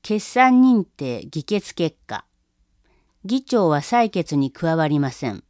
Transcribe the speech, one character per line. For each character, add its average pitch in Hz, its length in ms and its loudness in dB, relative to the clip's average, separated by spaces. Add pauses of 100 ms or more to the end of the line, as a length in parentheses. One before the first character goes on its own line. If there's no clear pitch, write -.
決 214 260 -6
算 254 360 4
認 247 220 4
定 123 460 -10
議 151 140 -8
決 - 300 -6
結 160 320 -4
果。 - 180 -12 (1000)
議 262 180 -2
長 208 240 2
は 143 140 0
採 233 260 0
決 160 280 -4
に 135 140 0
加 165 240 -4
わ 160 140 0
り 147 120 0
ま 139 100 -2
せ - 180 -10
ん。 98 220 -12